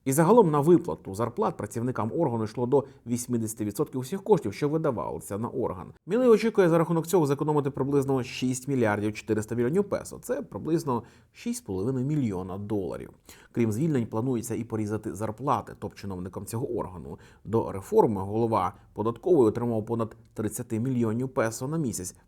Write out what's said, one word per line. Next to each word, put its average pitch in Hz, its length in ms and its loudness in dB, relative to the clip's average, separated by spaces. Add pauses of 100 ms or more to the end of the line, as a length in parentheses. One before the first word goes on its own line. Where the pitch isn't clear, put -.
І 135 80 0
загалом 170 380 6
на 147 100 2
виплату 135 540 4
зарплат 120 420 -2
працівникам 113 600 -4
органу 117 280 0
йшло 120 220 -4
до 135 180 4 (220)
вісімдесяти 120 580 -2
відсотків 131 360 -4
усіх 190 220 -6
коштів, 190 320 2
що 147 140 0
видавалися 101 720 -4
на 117 100 -4
орган. 92 380 -4 (200)
Мілей 240 220 4
очікує 214 400 6
за 165 100 6
рахунок 165 280 2
цього 170 200 4
зекономити 143 440 0
приблизно 135 520 0
шість 127 460 -4
мільярдів 107 440 2
чотириста 107 420 -2
мільйонів 139 300 2
песо. - 380 -6
Це 269 200 -4
приблизно 135 600 -2 (300)
шість 240 260 -8
з - 40 -14
половиною 123 440 -2
мільйона 98 520 -2
доларів. 87 520 -6 (420)
Крім 113 200 2
звільнень, 131 340 0
планується 113 480 -2
і 110 100 -4
порізати 110 500 -4
зарплати 110 640 -4
топ-чиновникам 98 680 -10
цього 113 300 -6
органу. 87 420 -8 (260)
До 104 280 0
реформи 107 500 2
голова 104 520 0 (180)
податкової 117 560 4
отримав 113 380 0
понад 117 300 -4 (180)
тридцяти 110 460 -4
мільйонів 120 480 0
песо 123 400 -2
на 160 100 -4
місяць, 92 380 -4 (120)